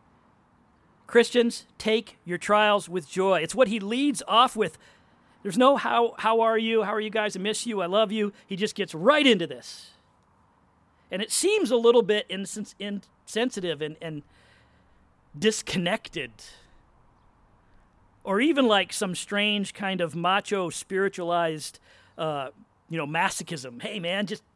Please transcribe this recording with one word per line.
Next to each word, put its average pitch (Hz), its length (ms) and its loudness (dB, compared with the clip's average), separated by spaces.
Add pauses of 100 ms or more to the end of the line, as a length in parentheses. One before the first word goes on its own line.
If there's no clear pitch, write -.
(1080)
Christians, 233 580 4 (120)
take 220 460 -2
your 175 140 -6
trials 208 500 2
with 170 220 -8
joy. 185 320 2
It's 165 140 -4
what 240 120 4
he 220 120 -2
leads 233 480 -2
off 233 280 4
with. 202 220 -2 (680)
There's 202 140 -4
no, 262 180 6
"How, 233 440 0
how 226 220 2
are 226 160 2
you? 226 260 2
How 202 100 -2
are 220 80 -2
you 214 80 -6
guys? 214 260 -2
I - 40 -8
miss 214 260 -4
you. 214 160 -4
I 170 60 -2
love 202 240 2
you." 208 200 0 (160)
He 196 80 -8
just 208 200 -4
gets 190 180 -6
right 269 320 2
into 196 220 4
this. - 440 -16 (1160)
And 185 120 -6
it 214 100 -8
seems 381 380 2
a 247 60 4
little 233 280 6
bit 208 260 0
insens-, 196 500 -10
insensitive 202 1000 -6
and, 156 200 -8
and 156 220 -10 (1120)
disconnected. 175 920 -4 (1900)
Or 196 160 0
even 277 280 4
like 196 260 2
some 185 200 -2
strange 208 600 -2
kind 190 260 -4
of 160 160 -2
macho 185 540 0
spiritualized, 170 1080 -4 (380)
uh, 147 340 -6 (360)
you 165 100 -8
know, 147 100 -4
masochism. 156 720 -4
"Hey, 214 180 -10
man, 185 280 -4
just 208 160 -10 (120)